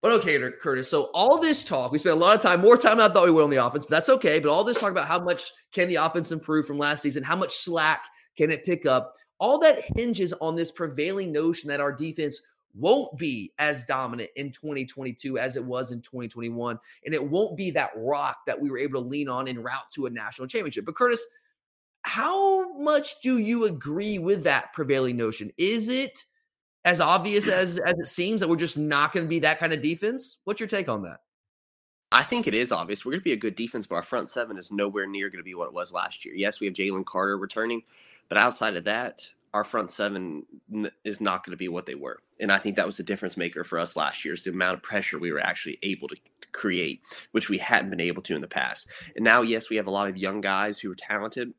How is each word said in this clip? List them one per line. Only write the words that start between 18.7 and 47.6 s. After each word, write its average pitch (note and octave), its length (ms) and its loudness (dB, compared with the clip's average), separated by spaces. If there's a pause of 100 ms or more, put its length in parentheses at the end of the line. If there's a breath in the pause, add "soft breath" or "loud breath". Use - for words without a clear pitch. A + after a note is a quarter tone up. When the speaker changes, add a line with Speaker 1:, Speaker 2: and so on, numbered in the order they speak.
Speaker 1:
were C3+ 60 -6
able C3 240 -2
to B2 80 -8
lean C#3+ 220 -4
on C3 180 -4
en B2 140 -8
route B2+ 280 -8
to C#3+ 140 -6
a B2 60 -2
national A#2 360 -10
championship. C#3+ 380 -4
But D#3+ 100 -8
Curtis, A#3+ 300 2 (800 soft breath)
how F#4 720 2
much D4 460 0
do B3+ 160 2
you A3+ 260 2
agree F#3 540 -2
with F3 260 0
that C#3+ 300 0
prevailing C3 420 0
notion? A2 400 -4
Is G#3+ 320 0
it C4 380 -4 (580)
as F3 160 4
obvious G3 480 4
as, F#3 300 2
as F3+ 160 0
it E3 140 -4
seems G3 340 0
that E3+ 80 0
we're E3 60 4
just E3 200 -2
not D3+ 380 0
gonna E3+ 100 0
be E3 140 0
that D#3 200 2
kind D#3+ 140 0
of D3+ 80 -2
defense? G3+ 640 -4
What's G#3 160 -4
your A3 80 -6
take F#3+ 220 -4
on G#2+ 140 -2
that? E2 160 -16 (920)
Speaker 2:
I B2 120 6
think A#3+ 220 -2
it C#3+ 60 0
is A#2+ 200 2
obvious. F2 340 -4
We're B2+ 60 -4
gonna F3+ 100 -4
be D#3+ 100 0
a A2+ 60 -2
good G#2 180 -4
defense, A#2 300 -8
but - 80 -8
our E2+ 80 -2
front A#2+ 260 -6
seven A2 300 -6
is F2 120 -14
nowhere G2+ 360 -2
near G2 240 -6
gonna F2+ 120 -16
be F2+ 120 -14
what E2+ 140 -6
it A1+ 40 -16
was F2+ 220 -8
last F2+ 320 -6
year. - 80 -14
Yes, G2 260 -2
we G#2 60 -2
have F#2+ 100 -6
Jalen F#2+ 300 -2
Carter G2 320 -2
returning, A2+ 460 -4 (440 soft breath)
but F#2+ 80 0
outside G#2+ 400 2
of E2+ 80 -8
that, A2 480 -6 (220)
our G#2 100 0
front G#2 240 -4
seven F#2 560 -6 (260)
n-, G#2+ 200 -4 (140)
is G#2+ 180 -6
not F#2 200 0
gonna F2+ 140 -12
be F2+ 120 -6
what F2 180 -8
they C#2 80 -10
were. C#2 240 -12 (200)
And G2+ 140 0
I G2 60 4
think G2 180 -2
that G2 80 2
was G2+ 140 -6
the - 40 -8
difference F#2+ 360 -6
maker F2 260 -4
for E2+ 140 -4
us E2+ 180 -4
last D2 260 -2
year, D#2+ 120 -6
is E2+ 80 -12
the F#2+ 80 -6
amount F#2 240 0
of F2+ 80 -12
pressure G2 360 -4
we E2 140 -4
were D2 80 -4
actually - 420 -6
able F#2 260 -6
to D2+ 80 -12 (360)
create, F2 480 -4 (320 loud breath)
which A2 160 0
we G2+ 80 0
hadn't A#2 320 0